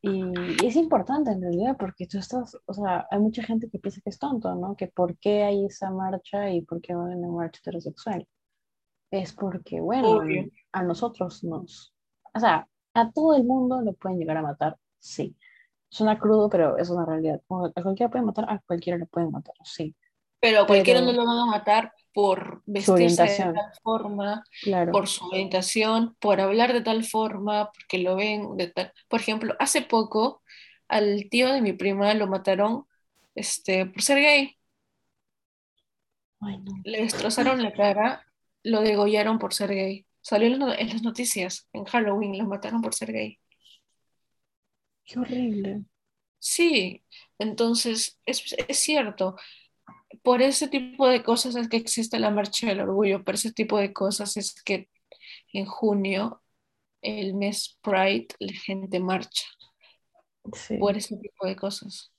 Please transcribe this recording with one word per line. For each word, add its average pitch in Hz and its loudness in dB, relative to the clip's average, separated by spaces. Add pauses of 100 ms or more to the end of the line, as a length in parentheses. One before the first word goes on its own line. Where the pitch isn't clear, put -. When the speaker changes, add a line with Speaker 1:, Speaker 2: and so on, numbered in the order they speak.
Speaker 1:
Y, 185 -2
y - 4
es 240 2
importante 294 2
en 190 -2
realidad, 180 0
porque 185 -8
tú 196 -6
estás, 233 -8 (100)
o 196 -8
sea, 190 -2
hay 202 0
mucha 220 0
gente 226 -4
que - -12
piensa 202 -10
que 202 -8
es - -16
tonto, 226 -4
¿no? 180 -6
Que 185 -6
por 175 -2
qué 208 2
hay 202 2
esa 196 -8
marcha 190 -4
y 175 -2
por 165 -8
qué 180 -8
va 175 -4
a 180 -6
una 175 -6
marcha 170 -6
heterosexual. 170 -8 (840)
Es 190 -4
porque, 185 -8
bueno, 220 4
Speaker 2:
Obvio. - -4 (220)
Speaker 1:
a 190 -4
nosotros 180 -4
nos, - -10 (400)
o 220 -2
sea, 175 4 (260)
a 226 2
todo 311 4
el 254 6
mundo 254 2
lo 202 -2
pueden 185 -6
llegar 160 -2
a 156 -2
matar, 151 -4 (220)
sí. - -8 (540)
Suena 214 2
crudo, 214 4
pero 170 4
es 175 -2
una 175 0
realidad. 160 -2
Como 180 -4
a - -6 (100)
cualquiera 196 0
pueden 240 -2
matar, 214 -2
a 196 -4
cualquiera 175 -4
lo 175 -6
pueden 170 -4
matar, 143 -12 (100)
sí. - -10 (440)
Speaker 2:
Pero 220 6
a 196 8
cualquiera 202 8
Speaker 1:
Pero - 4
Speaker 2:
no 247 4
lo 240 2
van 240 2
a 240 2
matar 214 2 (200)
por 196 0 (140)
Speaker 1:
su 196 4
Speaker 2:
vestirse 170 8
de 202 4
Speaker 1:
orientación. 190 0
Speaker 2:
tal 208 -4 (100)
forma, 208 -4 (160)
Speaker 1:
Claro. 175 0
Speaker 2:
por 196 2
su - -6
orientación, 196 0
por 202 4
hablar 220 4
de 240 2
tal 226 0
forma, 208 -2
porque - -6
lo 185 0
ven 208 -4
de 175 -4
tal. 185 -6 (160)
Por 233 0
ejemplo, 220 -4
hace 277 2
poco 220 0 (460)
al 208 2
tío 254 4
de 269 2
mi 202 2
prima 196 2
lo 214 0
mataron, 196 0 (480)
este, - -2
por 185 -8
ser 277 4
gay. 285 4 (1800)
Speaker 1:
Ay, 202 -8
no. 190 -12
Speaker 2:
Le 220 -6
destrozaron 233 0
la 214 -2
cara, 208 2 (380)
lo 220 2
degollaron 214 2
por 202 -4
ser 202 -2
gay. 196 -4 (160)
Salió 214 4
en 254 4
las - -2
no-, 262 0
en 226 -4
las 226 -4
noticias, 226 -4
en 208 -10
Halloween, 202 0
lo 214 -2
mataron 208 -4
por 220 -4
ser 220 -8
gay. 220 -6 (1700)
Speaker 1:
Qué - -10
horrible. 208 -4 (540)
Speaker 2:
Sí, 240 0 (340)
entonces, 226 -2
es, - -6 (140)
es 269 -2
cierto. 208 0 (840)
Por 247 4
ese 277 2
tipo 254 0
de 247 4
cosas 233 0
es 233 -4
que 233 -2
existe 226 -4
la 214 2
Marcha 208 -2
del 196 -2
Orgullo, 196 0
por 190 -4
ese 226 -4
tipo 214 0
de 202 0
cosas 202 -4
es 202 -8 (100)
que 190 -4 (600)
en 196 -6
junio, 202 -2 (600)
el 202 -6
mes 202 -4
Pride, 196 0 (120)
la 196 -8
gente 190 -6
marcha. 185 -4 (1120)
Speaker 1:
Sí. - -10
Speaker 2:
Por 202 0
ese 202 -8
tipo - -10
de 190 -6
cosas. - -10